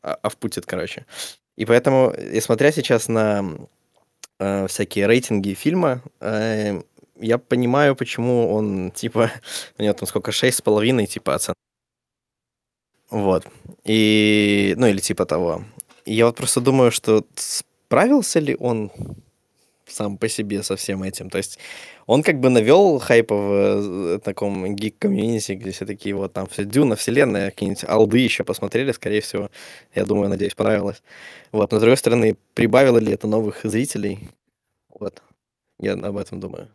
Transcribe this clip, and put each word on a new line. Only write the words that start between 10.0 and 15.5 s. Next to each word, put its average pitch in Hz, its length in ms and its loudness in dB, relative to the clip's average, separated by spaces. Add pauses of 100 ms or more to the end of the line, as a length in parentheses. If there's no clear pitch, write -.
сколько, 104 240 -4
шесть - 260 0
с - 40 -6
половиной, 110 440 2
типа, - 280 -4
оцен-, - 200 -4 (1600)
вот. 98 340 0 (400)
И, 107 920 4
ну, 123 80 4
или 98 140 4
типа 95 260 -2
того. 85 380 -2 (400)